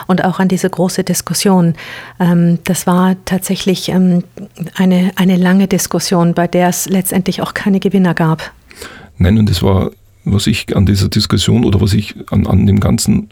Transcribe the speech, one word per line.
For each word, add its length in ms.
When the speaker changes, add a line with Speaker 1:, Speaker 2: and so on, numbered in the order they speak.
Speaker 1:
und 180
auch 140
an 100
diese 200
große 360
Diskussion. 720
Ähm, 460
das 200
war 380
tatsächlich, 640
ähm, 380
eine, 400
eine 220
lange 320
Diskussion, 640
bei 140
der 200
es 220
letztendlich 520
auch 120
keine 260
Gewinner 340
gab. 380
Speaker 2:
Nein, 200
und 120
es 140
war, 280
was 220
ich 300
an 80
dieser 240
Diskussion 560
oder 160
was 120
ich 220
an, 160
an 180
dem 140
Ganzen 520